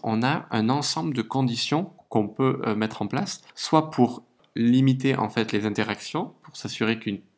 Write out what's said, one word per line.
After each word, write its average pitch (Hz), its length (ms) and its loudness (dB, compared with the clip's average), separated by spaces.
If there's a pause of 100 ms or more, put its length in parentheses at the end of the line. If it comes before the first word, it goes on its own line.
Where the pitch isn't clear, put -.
on 110 200 -2
a 143 280 -2
un 110 180 0
ensemble 147 460 -2
de 117 80 0
conditions 135 720 -2 (180)
qu'on 107 180 2
peut, 131 380 0
euh, 110 80 0
mettre 107 260 -2
en 104 60 -2
place, - 360 -6 (120)
soit 156 360 2
pour 120 320 2 (320)
limiter 131 640 4
en 107 140 -2
fait 110 220 0
les 104 120 0
interactions, 107 800 -4
pour - 140 -20
s'assurer 113 420 -2
qu'une, 101 220 -6 (180)